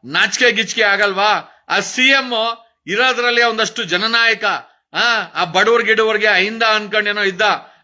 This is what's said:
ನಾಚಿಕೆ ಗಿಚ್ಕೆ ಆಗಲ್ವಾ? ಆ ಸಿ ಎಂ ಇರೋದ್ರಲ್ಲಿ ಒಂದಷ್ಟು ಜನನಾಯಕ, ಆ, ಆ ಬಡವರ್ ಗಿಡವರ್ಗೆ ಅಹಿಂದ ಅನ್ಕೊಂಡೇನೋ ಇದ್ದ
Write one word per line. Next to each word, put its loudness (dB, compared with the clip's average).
ನಾಚಿಕೆ 0
ಗಿಚ್ಕೆ -2
ಆಗಲ್ವಾ? 0
ಆ 0
ಸಿ 0
ಎಂ 2
ಇರೋದ್ರಲ್ಲಿ 0
ಒಂದಷ್ಟು -2
ಜನನಾಯಕ, 0
ಆ, -4
ಆ -2
ಬಡವರ್ 2
ಗಿಡವರ್ಗೆ 2
ಅಹಿಂದ 2
ಅನ್ಕೊಂಡೇನೋ 0
ಇದ್ದ -2